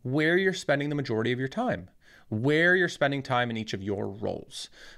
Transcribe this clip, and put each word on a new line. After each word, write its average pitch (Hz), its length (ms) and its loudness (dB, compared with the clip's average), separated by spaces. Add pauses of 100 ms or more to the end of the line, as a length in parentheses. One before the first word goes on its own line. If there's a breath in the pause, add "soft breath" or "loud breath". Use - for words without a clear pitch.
where 156 340 2
you're 190 160 2
spending 143 360 0
the 147 60 -2
majority 120 360 0
of 123 80 -2
your 131 80 -2
time, 135 420 -4 (400 soft breath)
where 151 460 4
you're 180 120 4
spending 139 360 0
time 123 260 0
in 113 80 -4
each 110 160 -6
of 98 80 -6
your 101 260 -4
roles. 98 600 -8 (280 loud breath)